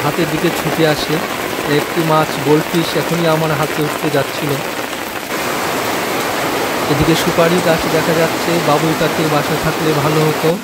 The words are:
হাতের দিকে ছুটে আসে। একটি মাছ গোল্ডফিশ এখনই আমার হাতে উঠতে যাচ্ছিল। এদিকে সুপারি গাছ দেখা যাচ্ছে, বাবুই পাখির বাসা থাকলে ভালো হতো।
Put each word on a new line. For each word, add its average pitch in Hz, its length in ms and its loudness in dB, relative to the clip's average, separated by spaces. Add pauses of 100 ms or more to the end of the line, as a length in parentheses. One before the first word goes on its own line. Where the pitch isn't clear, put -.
হাতের 156 300 0
দিকে 160 160 0 (100)
ছুটে 160 280 0
আসে। 151 280 0 (640)
একটি - 220 -2 (100)
মাছ 156 200 4 (160)
গোল্ডফিশ 156 440 2 (120)
এখনই 170 340 0
আমার 160 240 0
হাতে 156 220 -2
উঠতে 147 340 -2
যাচ্ছিল। 143 360 -2 (2500)
এদিকে 151 260 2
সুপারি 170 500 2
গাছ 160 160 2 (140)
দেখা 160 240 2
যাচ্ছে, 165 320 0 (160)
বাবুই 151 320 2
পাখির 156 340 0
বাসা 147 300 0
থাকলে 156 260 0 (140)
ভালো 156 240 2
হতো। 156 220 0 (140)